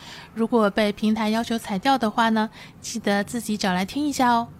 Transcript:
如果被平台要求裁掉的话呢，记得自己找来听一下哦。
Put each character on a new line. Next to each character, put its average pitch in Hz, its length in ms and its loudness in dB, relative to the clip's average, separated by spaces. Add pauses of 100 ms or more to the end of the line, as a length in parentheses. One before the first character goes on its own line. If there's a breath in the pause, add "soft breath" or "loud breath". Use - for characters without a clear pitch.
(320 loud breath)
如 226 140 0
果 220 240 4
被 208 220 2
平 214 220 0
台 220 140 0
要 220 160 0
求 226 140 -4
裁 202 200 -6
掉 269 200 2
的 233 120 0
话 226 200 2
呢， 220 180 2 (320 loud breath)
记 - 180 -10
得 202 260 0
自 233 160 -6
己 214 160 -4
找 190 180 0
来 185 100 0
听 277 220 -4
一 285 60 0
下 254 180 2
哦。 233 180 2 (120)